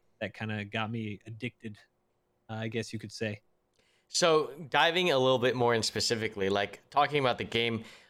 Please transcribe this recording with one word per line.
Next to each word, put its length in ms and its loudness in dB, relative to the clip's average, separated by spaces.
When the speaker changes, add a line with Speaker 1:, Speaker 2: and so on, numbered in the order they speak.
Speaker 1:
that 120 -6
kinda 320 -6
got 240 -4
me 380 -6
addicted, 500 -12
uh, 60 -10
I 120 -6
guess 240 -4
you 60 -8
could 140 -12
say. 300 -6
Speaker 2:
So 420 2
diving 400 4
a 80 4
little 180 6
bit 180 2
more 200 4
in 80 2
specifically, 640 -2
like, 400 -2
talking 300 2
about 180 2
the 60 -4
game, 400 -2